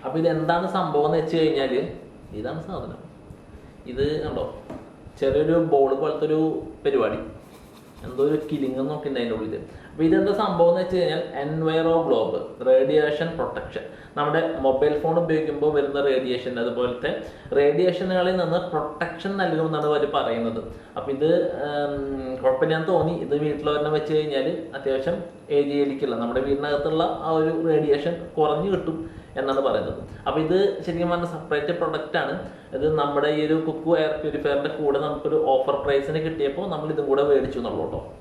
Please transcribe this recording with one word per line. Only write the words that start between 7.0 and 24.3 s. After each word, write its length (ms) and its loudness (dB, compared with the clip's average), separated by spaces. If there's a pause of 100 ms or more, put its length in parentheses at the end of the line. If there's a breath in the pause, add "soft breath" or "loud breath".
എന്തോ 200 0
ഒരു 140 2 (140)
കിലിങ് 220 -2
എന്നൊക്കെ 340 -4
ഉണ്ട് 120 -2
അതിൻ്റെ 160 -2
ഉള്ളിൽ. 260 -6 (280 loud breath)
അപ്പൊ 140 -2
ഇതെന്താ 280 4
സംഭവം 360 4
എന്ന് 120 4
വെച്ച് 160 -2
കഴിഞ്ഞാൽ, 260 0 (200)
Enviro 680 2
Globe 580 -2
റേഡിയേഷൻ 680 4
പ്രൊട്ടക്ഷൻ. 460 -6 (360 loud breath)
നമ്മുടെ 440 0
മൊബൈൽ 380 2
ഫോൺ 200 0
ഉപയോഗിക്കുമ്പോൾ 560 0
വരുന്ന 280 0
റേഡിയേഷൻ, 580 0
അതുപോലത്തെ 600 -2 (360 loud breath)
റേഡിയേഷനുകളിൽ 800 4
നിന്ന് 340 0
പ്രൊട്ടക്ഷൻ 680 -4
നൽകുമെന്നാണ് 480 0
അവര് 300 2
പറയുന്നത്. 500 -2 (320 loud breath)
അപ്പൊ 160 -6
ഇത്, 400 2
ഉം, 880 -4
കുഴപ്പമില്ലാന്ന് 460 2
തോന്നി. 240 2
ഇത് 240 -2
വീട്ടിലൊരെണ്ണം 560 0
വെച്ച് 220 0
കഴിഞ്ഞാൽ 480 0 (120)